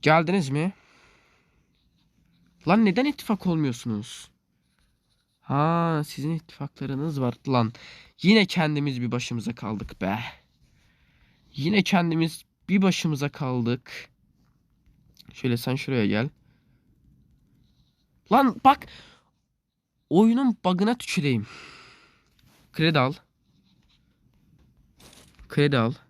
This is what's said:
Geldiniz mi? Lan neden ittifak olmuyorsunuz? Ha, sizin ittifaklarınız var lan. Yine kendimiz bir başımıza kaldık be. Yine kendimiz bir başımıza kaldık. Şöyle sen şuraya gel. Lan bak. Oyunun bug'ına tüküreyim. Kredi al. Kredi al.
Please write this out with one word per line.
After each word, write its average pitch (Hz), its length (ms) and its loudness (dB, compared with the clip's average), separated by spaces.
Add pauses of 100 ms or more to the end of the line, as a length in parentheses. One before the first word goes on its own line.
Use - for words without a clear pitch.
Geldiniz 160 480 2
mi? 156 220 -2 (2000)
Lan 214 160 6
neden 208 200 2
ittifak 254 420 -2
olmuyorsunuz? 123 840 -4 (1080)
Ha, 160 680 0
sizin 143 240 -8
ittifaklarınız 143 880 -8
var 123 140 -2 (140)
lan. 120 240 2 (500)
Yine 202 240 6
kendimiz 147 540 -2
bir 120 120 -2
başımıza 120 420 -6
kaldık 107 460 -8
be. 98 180 -2 (1300)
Yine 185 300 0
kendimiz 165 600 0 (240)
bir 190 140 2
başımıza 156 460 0
kaldık. 123 800 -4 (1200)
Şöyle 120 240 -4
sen 127 180 -4
şuraya 127 320 -2
gel. 107 220 0 (2000)
Lan 254 320 4
bak. 277 220 4 (1200)
Oyunun 226 540 4
bug'ına 196 340 0
tüküreyim. 131 480 -2 (1300)
Kredi 160 240 2
al. 135 140 2 (2250)
Kredi 143 300 2
al. 117 160 0 (160)